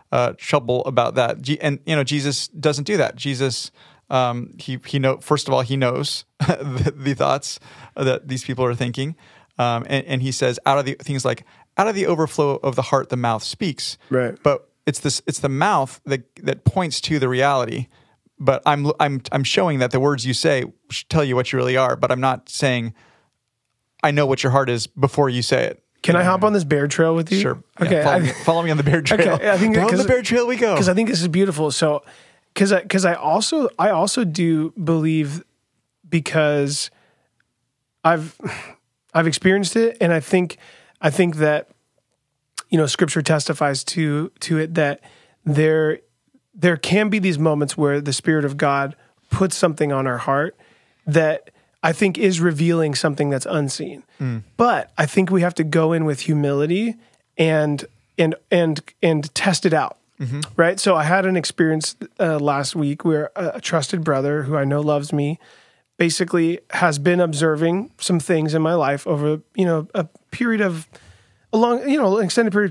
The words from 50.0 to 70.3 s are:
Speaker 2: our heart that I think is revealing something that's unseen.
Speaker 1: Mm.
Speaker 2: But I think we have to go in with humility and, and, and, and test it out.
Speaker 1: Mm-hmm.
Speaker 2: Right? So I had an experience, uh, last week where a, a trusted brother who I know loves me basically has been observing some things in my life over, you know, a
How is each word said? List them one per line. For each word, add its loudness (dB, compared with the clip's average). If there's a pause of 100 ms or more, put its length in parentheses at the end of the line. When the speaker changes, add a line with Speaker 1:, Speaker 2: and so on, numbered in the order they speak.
Speaker 2:
our -2
heart -2 (500)
that 2 (340)
I 2
think 0
is 2
revealing 2
something 0
that's -2
unseen. -4 (160)
Speaker 1:
Mm. -4 (140)
Speaker 2:
But 0
I 2
think 2
we 2
have 0
to 0
go 2
in 0
with -2
humility 0 (420)
and, 2 (340)
and, 2 (140)
and, 2 (220)
and 0
test 0
it 2
out. -2 (220)
Speaker 1:
Mm-hmm. -6 (140)
Speaker 2:
Right? 2
So 2
I 2
had 2
an 2
experience, 0 (240)
uh, 0
last -2
week -2
where 0
a, -4
a -14
trusted -2
brother 0
who -4
I 0
know 0
loves 0
me -2 (580)
basically 0 (100)
has 0
been 2
observing 0
some 0
things 0
in 0
my 0
life -2
over, -2 (140)
you 2
know, 0
a -2 (260)